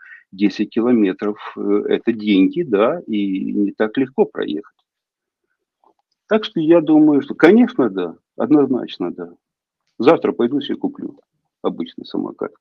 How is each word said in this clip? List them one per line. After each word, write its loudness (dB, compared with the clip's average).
десять -2
километров, 0
э, -2
это 0
деньги, 2
да, 0
и -4
не -2
так -4
легко 0
проехать. -8
Так 0
что -6
я 4
думаю, 4
что, -12
конечно, 4
да, -6
однозначно, 0
да. -12
Завтра 2
пойду -2
себе -8
куплю -10
обычный -8
самокат. -8